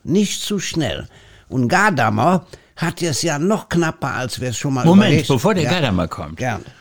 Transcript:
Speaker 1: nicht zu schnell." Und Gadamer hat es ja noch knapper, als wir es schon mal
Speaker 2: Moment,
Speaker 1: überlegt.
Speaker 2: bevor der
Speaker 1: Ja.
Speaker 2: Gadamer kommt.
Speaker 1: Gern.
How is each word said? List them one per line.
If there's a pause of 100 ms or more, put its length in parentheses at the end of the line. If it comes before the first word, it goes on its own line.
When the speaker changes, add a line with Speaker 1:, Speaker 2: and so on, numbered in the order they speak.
Speaker 1:
nicht
zu
schnell." (400)
Und
Gadamer (300)
hat
es
ja
noch
knapper,
als
wir
es
schon
mal
Speaker 2:
Moment,
Speaker 1:
überlegt.
Speaker 2:
bevor
der
Speaker 1:
Ja.
Speaker 2:
Gadamer
kommt.
Speaker 1:
Gern. (180)